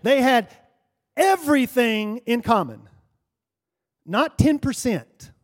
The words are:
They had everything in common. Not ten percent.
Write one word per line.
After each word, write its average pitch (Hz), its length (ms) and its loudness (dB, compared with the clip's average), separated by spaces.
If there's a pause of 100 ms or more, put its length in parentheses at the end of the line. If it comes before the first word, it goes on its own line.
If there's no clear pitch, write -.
They 269 180 2
had 247 280 2 (680)
everything 247 1080 0
in 233 160 -2
common. 156 480 -2 (1120)
Not 220 360 -4
ten 294 180 4
percent. - 760 -6 (120)